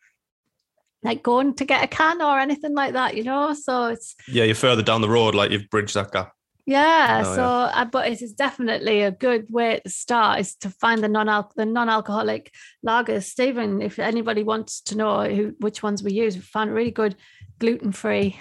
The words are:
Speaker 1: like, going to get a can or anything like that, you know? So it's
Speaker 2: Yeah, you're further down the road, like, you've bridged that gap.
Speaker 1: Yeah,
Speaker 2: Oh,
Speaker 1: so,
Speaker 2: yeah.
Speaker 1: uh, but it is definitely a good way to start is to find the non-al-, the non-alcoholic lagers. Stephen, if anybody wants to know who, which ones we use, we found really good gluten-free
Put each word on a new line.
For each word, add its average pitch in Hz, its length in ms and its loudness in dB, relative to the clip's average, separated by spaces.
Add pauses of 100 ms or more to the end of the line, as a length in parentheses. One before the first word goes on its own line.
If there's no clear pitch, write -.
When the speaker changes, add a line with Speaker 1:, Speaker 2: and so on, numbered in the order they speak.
(1040)
Speaker 1:
like, 226 180 -4
going 254 340 2
to 277 100 -4
get 269 180 2
a 269 40 -2
can 330 340 2
or 285 180 2
anything 294 340 -2
like 277 200 -2
that, 254 220 -2
you 220 80 -6
know? 285 300 -2
So 254 340 -2
it's 233 280 -8 (120)
Speaker 2:
Yeah, 123 180 2
you're 110 100 4
further 123 260 4
down 110 200 2
the 107 80 2
road, 110 260 4
like, 101 160 4
you've 104 180 -4
bridged 104 260 -2
that 101 160 -4
gap. 95 200 -4 (360)
Speaker 1:
Yeah, 285 560 4
Speaker 2:
Oh, 190 120 -2
Speaker 1:
so, 254 60 2
Speaker 2:
yeah. 247 400 0
Speaker 1:
uh, 247 40 0
but 233 220 -2
it 233 160 -4
is 214 100 -14
definitely 220 680 0
a 202 80 2
good 226 400 0
way 233 320 0
to 185 80 -14
start 220 480 0
is 196 220 -4
to 196 100 -8
find 226 320 0
the 214 60 0
non-al-, 214 460 0
the 220 100 -2
non-alcoholic 220 840 -2 (320)
lagers. 226 420 0
Stephen, 233 580 -2
if 208 160 -6
anybody 220 420 0
wants 220 400 -4
to 202 160 -8
know 208 320 0
who, 208 300 -2
which 208 240 -6
ones 208 180 -2
we 196 120 -4
use, 220 220 0
we 180 60 -12
found 214 320 -4
really 233 160 0
good 214 260 -2 (440)
gluten-free 208 800 -2